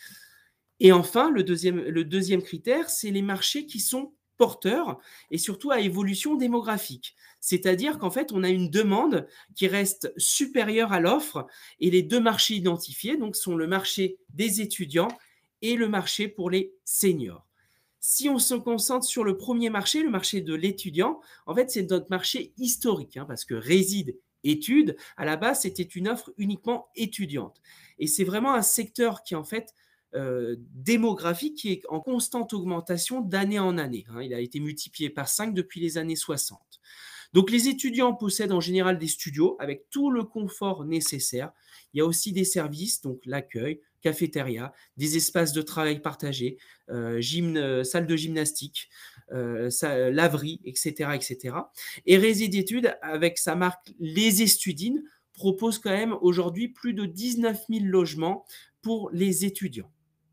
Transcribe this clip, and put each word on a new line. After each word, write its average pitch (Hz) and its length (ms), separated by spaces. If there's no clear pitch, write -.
Et 185 140
enfin, 226 400
le 220 100
deuxième, 180 380
le 160 240
deuxième 180 380
critère, 269 480
c'est - 200
les 196 120
marchés 202 440
qui 233 140
sont 269 320
porteurs 233 600
et 160 80
surtout 214 320
à 254 100
évolution 196 540
démographique. 226 800
C'est-à-dire 185 600
qu'en 185 120
fait, 262 220
on 190 100
a 185 60
une 180 220
demande 214 560
qui 190 140
reste 196 480
supérieure 226 760
à 180 80
l'offre 180 460
et 175 100
les 180 120
deux 185 160
marchés 226 360
identifiés, 180 640
donc, 214 200
sont 175 200
le 160 100
marché 190 520
des 202 300
étudiants 170 480
et 233 160
le 226 120
marché 208 400
pour 180 220
les 190 240
seniors. 120 600
Si - 280
on 269 100
se 247 160
concentre 240 520
sur - 160
le 196 140
premier 233 340
marché, 220 320
le 311 80
marché 190 300
de 160 140
l'étudiant, 190 680
en 165 80
fait, 254 160
c'est 185 180
notre 180 220
marché 185 480
historique, 226 580
hein, 139 100
parce 127 180
que 123 100
Réside 175 600
Études, 170 520
à - 80
la 151 120
base, 233 260
c'était 185 200
une 175 260
offre 240 300
uniquement 208 580
étudiante. 151 640
Et 156 80
c'est 185 180
vraiment 220 300
un 226 80
secteur 233 600
qui, - 100
en 156 100
fait, - 300
euh, 123 420
démographique 202 840
qui 202 160
est 185 160
en 160 100
constante 240 540
augmentation 180 720
d'année 196 360
en 185 200
année, 123 320
hein. 117 120
Il 127 120
a 120 60
été 123 200
multiplié 151 480
par 139 180
cinq 214 280
depuis 180 260
les 165 160
années 160 200
soixante. - 640
Donc, 190 180
les 240 180
étudiants 254 440
possèdent 208 400
en 180 80
général 180 380
des 160 80
studios 156 520
avec 143 300
tout 277 220
le 240 120
confort 196 640
nécessaire. 151 640
Il 139 40
y - 40
a - 20
aussi 170 280
des 185 120
services, 170 560
donc 131 240
l'accueil, 135 560
cafétéria, 139 720
des 151 180
espaces 160 380
de 156 80
travail 151 400
partagés, 135 560
euh, 117 320
gymne-, 160 340
euh, 131 260
salle 165 240
de 160 80
gymnastique, 156 760
euh, 120 380
sa-, 131 400
laverie, 151 560
et 131 100
cetera, 147 400
et 127 60
cetera. 127 500
Et 190 140
Réside 208 360
Études, 208 460
avec 156 380
sa 160 160
marque 180 440
Les 190 440
Estudines, 208 600
propose 202 460
quand - 100
même 208 320
aujourd'hui 175 480
plus 240 240
de 202 140
dix-neuf 226 640
mille 208 180
logements 170 560
pour 220 320
les 180 320
étudiants. 160 440